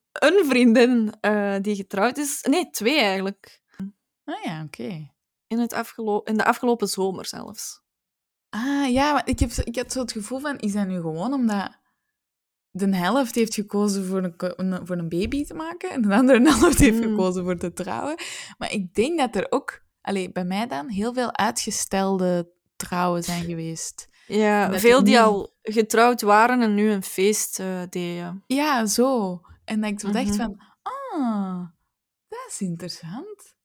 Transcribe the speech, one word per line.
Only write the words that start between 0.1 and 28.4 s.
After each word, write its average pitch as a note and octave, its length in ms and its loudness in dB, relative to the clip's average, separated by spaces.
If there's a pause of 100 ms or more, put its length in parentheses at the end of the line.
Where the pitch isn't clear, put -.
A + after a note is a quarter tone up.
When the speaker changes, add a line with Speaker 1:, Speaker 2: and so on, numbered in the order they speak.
Speaker 1:
een E4+ 360 4
vriendin, A#3+ 720 6
eh, G3+ 400 0
die G#3 160 -2
getrouwd G3 420 -2
is. C#4+ 300 -6
Nee, D#4+ 220 2
twee C4+ 300 0
eigenlijk. F#3+ 600 -2 (640)
Speaker 2:
Ah F#4+ 200 -12
ja, D#3+ 200 -6
oké. D3+ 480 -12 (340)
Speaker 1:
In A3+ 120 -4
het A#3 140 -2
afgelo-, G#3+ 520 -4
in A3 120 -2
de G#3+ 80 2
afgelopen A#3+ 440 2
zomer F#3+ 380 -4
zelfs. - 560 -12 (680)
Speaker 2:
Ah C#4 400 -2
ja, C4+ 220 4
maar C#4+ 160 0
ik C4 100 0
heb B3 120 2
zo, - 140 -4
ik A#3 120 -8
had B3 160 -6
zo C4 80 -4
het A#3 120 -4
gevoel A3 260 -8
van: C#4+ 200 -6
is G3+ 140 -2
dat G3+ 140 0
nu F#3 140 -4
gewoon E3 320 -4
omdat A3 480 -2 (920)
de F#3+ 260 0
helft A3+ 380 0
heeft A3 200 0
gekozen G3+ 500 -2
voor F#3+ 180 -2
een E3+ 140 -6
ko-, F3+ 200 -6
een, F#3 300 -4
voor F3+ 120 -6
een E3 100 -6
baby A3+ 360 -4
te - 100 -14
maken E4+ 360 -8
en C4 120 -2
de G3+ 120 2
andere B3 340 6
<laughs> D4 100 6
helft D#4 200 6
heeft A3+ 220 6
Speaker 1:
Mm. - 20 0
Speaker 2:
gekozen F#3 420 0
voor F3+ 120 -2
te F3 160 -6
trouwen. A3 420 -6 (440)
Maar - 140 -8
ik F#3+ 220 -4
denk A#3 240 0
dat B3+ 180 0
er F#3 140 -2
ook, - 320 -4 (180)
allee, F#3+ 320 -6
bij F#3 120 -4
mij G3 220 -4
dan, C#4 220 -8
heel G#3+ 260 -4
veel B3 220 -2
uitgestelde F#3+ 1120 0 (260)
trouwen F3 480 -2
zijn F3 200 -6
geweest. E3 640 -10 (180)
Speaker 1:
Ja, G#3 420 2
Speaker 2:
Dat F#3+ 120 0
Speaker 1:
veel A#3+ 180 8
Speaker 2:
ik G3 60 6
Speaker 1:
die G#3 100 8
Speaker 2:
niet A#3 100 8
Speaker 1:
al G3+ 380 0
getrouwd A3+ 580 2
waren A3+ 420 6
en G#3+ 120 2
nu G#3 160 4
een G3 120 0
feest, - 560 0
eh, F#3 300 -6
deden. F3 580 -8